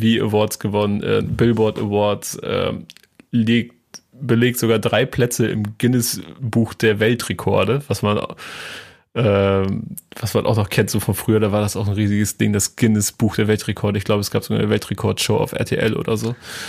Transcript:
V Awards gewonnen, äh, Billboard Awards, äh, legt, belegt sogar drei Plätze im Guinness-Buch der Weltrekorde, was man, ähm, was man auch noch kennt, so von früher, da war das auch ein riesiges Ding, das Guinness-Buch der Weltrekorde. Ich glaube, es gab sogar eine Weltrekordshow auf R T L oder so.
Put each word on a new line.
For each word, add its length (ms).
V 80
Awards 320
gewonnen, 420
äh, 240
Billboard 540
Awards, 560
äh, 360
legt, 420
belegt 480
sogar 180
drei 300
Plätze 400
im 320
Guinness-Buch 960
der 240
Weltrekorde, 880
was 160
man, 160
ähm, 800
was 160
man 100
auch 120
noch 120
kennt, 220
so 80
von 160
früher, 240
da 120
war 100
das 140
auch 120
ein 60
riesiges 440
Ding, 160
das 220
Guinness-Buch 600
der 120
Weltrekorde. 500
Ich 80
glaube, 160
es 80
gab 140
sogar 160
eine 100
Weltrekordshow 680
auf 160
R 120
T 100
L 200
oder 200
so. 200